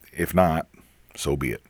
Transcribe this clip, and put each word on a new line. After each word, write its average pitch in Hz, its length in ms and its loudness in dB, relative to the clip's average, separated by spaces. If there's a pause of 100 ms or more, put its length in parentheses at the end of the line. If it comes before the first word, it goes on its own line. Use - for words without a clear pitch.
(120)
if 85 220 -4
not, 87 320 2 (480)
so 71 220 -2
be 65 160 -2
it. - 180 -10